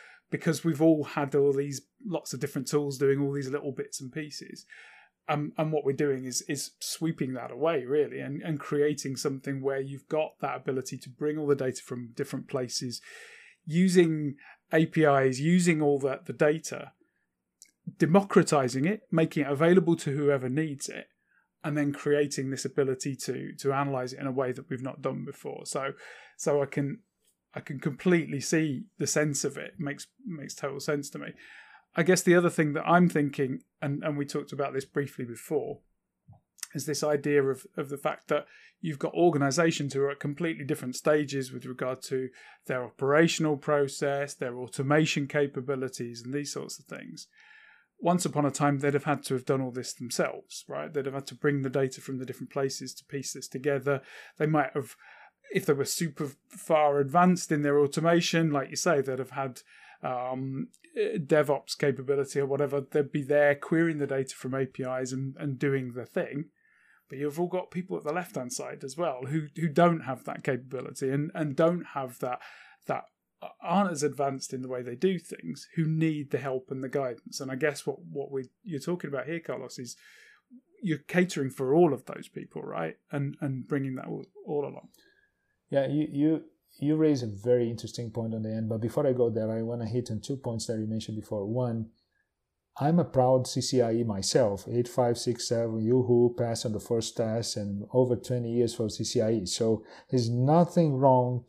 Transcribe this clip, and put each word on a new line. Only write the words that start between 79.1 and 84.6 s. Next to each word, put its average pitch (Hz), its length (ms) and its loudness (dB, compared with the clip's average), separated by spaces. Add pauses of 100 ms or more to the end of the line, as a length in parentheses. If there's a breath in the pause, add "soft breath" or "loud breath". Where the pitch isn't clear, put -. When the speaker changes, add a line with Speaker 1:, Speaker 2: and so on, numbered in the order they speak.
Speaker 1:
here, 165 140 -6
Carlos, 131 360 -10
is 123 200 -12 (840 loud breath)
you're 160 180 -2
catering 175 500 0
for 131 260 0
all 165 180 8
of 120 120 -6
those - 240 -12
people, - 320 -12
right? - 340 -6 (160)
And, 143 300 -4
and 135 260 -4
bringing 135 280 -2
that - 120 -8
all, - 180 -8 (200)
all 147 180 -2